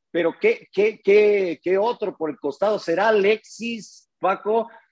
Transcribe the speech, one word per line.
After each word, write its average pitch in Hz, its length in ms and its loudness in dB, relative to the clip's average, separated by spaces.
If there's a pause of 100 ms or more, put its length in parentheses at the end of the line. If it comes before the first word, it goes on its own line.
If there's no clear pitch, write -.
(100)
Pero 165 300 -2
¿qué, - 320 0
qué, 208 300 0
qué, 202 600 2
qué 190 160 0
otro 208 380 -4
por 156 140 -6
el 131 80 -12
costado? 190 400 -2
¿Será 175 300 -2
Alexis, 214 1120 -2
Paco? 208 500 -2 (240)